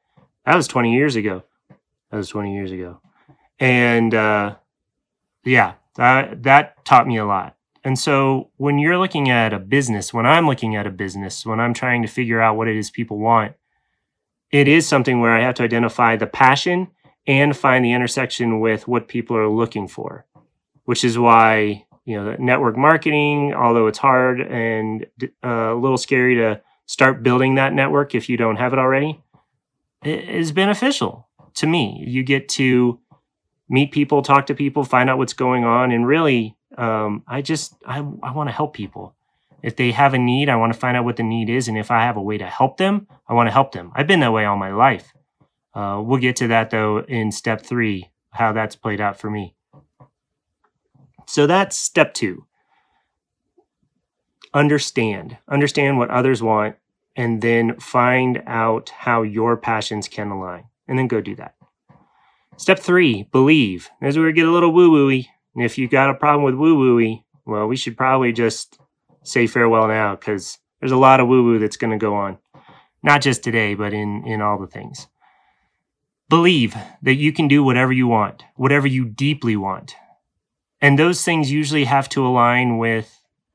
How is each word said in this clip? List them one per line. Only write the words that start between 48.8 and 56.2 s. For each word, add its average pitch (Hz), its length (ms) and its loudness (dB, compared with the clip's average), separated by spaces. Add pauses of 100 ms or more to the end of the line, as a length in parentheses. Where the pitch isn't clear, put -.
out 101 180 -4
for 110 100 -10
me. 104 280 -10 (1700)
So 147 220 2
that's 190 280 2
step - 380 0
two. - 320 -8 (2000)
Understand, 135 800 -2 (120)
understand 139 500 0
what 120 120 0
others 127 320 0